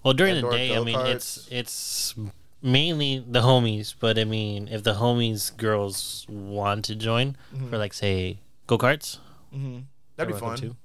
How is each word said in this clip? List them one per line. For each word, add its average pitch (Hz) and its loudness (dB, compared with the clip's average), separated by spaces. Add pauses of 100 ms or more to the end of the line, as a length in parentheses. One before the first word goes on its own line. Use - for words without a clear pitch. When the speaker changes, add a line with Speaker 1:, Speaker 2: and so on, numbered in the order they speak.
Speaker 1:
Well, 131 4
during 190 4
the 240 0
Speaker 2:
and/or 120 0
Speaker 1:
day, 123 0
I 117 0
mean, 117 -2
Speaker 2:
go-karts. 127 0
Speaker 1:
it's, - -10
it's - -6 (480)
mainly 143 2 (100)
the 120 4
homies, 117 4
but, 110 2
I 110 2
mean, 104 -4
if 107 -6
the 107 4
homies 117 0
girls 104 -2
want 101 -2
to 110 -6
join 117 0 (180)
Speaker 2:
Mm-hmm. 131 -8
Speaker 1:
for, 117 -4
like, 104 -2
say, 95 -2 (280)
go-karts, 123 2 (360)
Speaker 2:
Mm-hmm. 135 -8
That'd 123 -14 (320)
Speaker 1:
they're 160 -4
Speaker 2:
be 185 -4
Speaker 1:
welcome 117 -6
Speaker 2:
fun. 117 -6
Speaker 1:
too. 120 -8